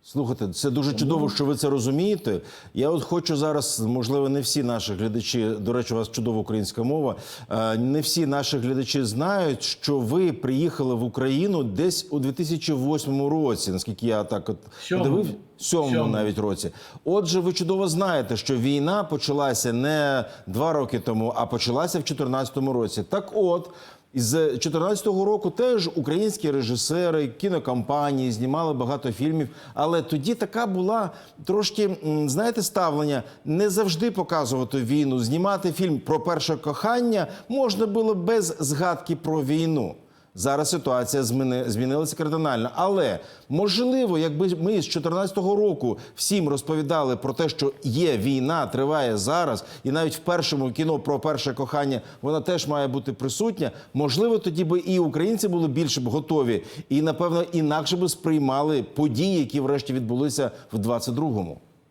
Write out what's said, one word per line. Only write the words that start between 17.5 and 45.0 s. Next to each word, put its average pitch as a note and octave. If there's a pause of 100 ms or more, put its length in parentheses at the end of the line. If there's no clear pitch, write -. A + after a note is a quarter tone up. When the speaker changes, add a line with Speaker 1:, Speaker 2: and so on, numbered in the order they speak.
Speaker 1:
чудово F#3
знаєте, D#3+
що C3
війна C#3+
почалася C#3+
не C#3 (220)
два C3
роки C3
тому, A2+
а A#2+
почалася C3
в C#3+
чотирнадцятому C3+
році. A2
Так G3
от, F3+ (460)
з B2+
чотирнадцятого F#3+
року G#3
теж A#3+
українські E3+
режисери, C#3+
кінокомпанії C3+
знімали C#3+
багато B2+
фільмів, D3 (260)
але D#3+
тоді D#3
така A3+
була F#3+ (340)
трошки, G3+
м, D3+
знаєте, A3
ставлення: D3 (220)
не F#3
завжди G3
показувати C#3
війну, C3
знімати F3
фільм D#3+
про D3+
перше E3
кохання G#3+ (220)
можна A3+
було A3
без F#3
згадки D#3+
про D#3
війну. D3+ (420)
Зараз C#3
ситуація C3+
зміни-, B2+
змінилася C3
кардинально. D3+
Але, E3+ (300)
можливо, G#3
якби D#3+ (120)
ми F#3
з -
чотирнадцятого F#3+